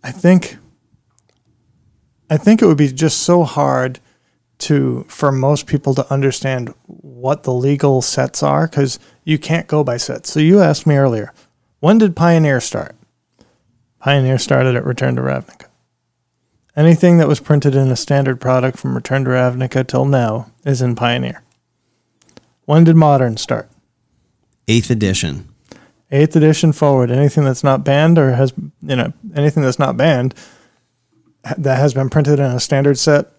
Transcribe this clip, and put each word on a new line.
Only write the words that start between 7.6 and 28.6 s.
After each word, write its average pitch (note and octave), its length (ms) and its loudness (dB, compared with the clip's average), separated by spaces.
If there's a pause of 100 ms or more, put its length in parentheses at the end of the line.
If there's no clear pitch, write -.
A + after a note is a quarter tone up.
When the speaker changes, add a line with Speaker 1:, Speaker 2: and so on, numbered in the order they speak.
Speaker 1:
sets - 400 -4
are, D3 280 0
'cause C#3 300 -4 (260)
you D#3 120 -2
can't E3 300 -4
go D3+ 160 -2
by B2 140 -4
sets. - 340 -10
So D3+ 80 -4
you F3+ 220 4
asked D3+ 260 0
me D3 80 2
earlier, A#2+ 380 0 (480)
when F#3+ 160 4
did G#3 180 2
Pioneer D#3+ 460 2
start? - 340 -10 (1040)
Pioneer C3+ 380 0
started B2+ 380 0
at B2 100 -6
Return B2+ 320 -4
to B2+ 60 -6
Ravnica. - 420 -8 (1080)
Anything E3+ 420 6
that D#3 100 4
was D3 120 0
printed C#3+ 360 0
in C3+ 160 2
a B2 40 0
standard C3+ 440 -2
product B2+ 380 -2
from C3 180 -6
Return C3+ 300 -4
to B2+ 60 -2
Ravnica B2+ 540 -2
till C3 200 -2
now A#2+ 460 -2 (120)
is C3 180 -2
in B2 140 -2
Pioneer. B2 460 -4 (1200)
When D#3 180 4
did E3 120 6
Modern C3+ 420 2
start? - 320 -8 (1000)
Speaker 2:
Eighth A2+ 240 0
edition. F#2+ 560 -4 (640)
Speaker 1:
Eighth D3+ 240 2
edition D#3 380 2
forward. C3+ 380 0
Anything C#3+ 320 2
that's C3 200 -2
not C3 200 0
banned D#3 360 2
or C3 140 2
has, C3 200 0 (280)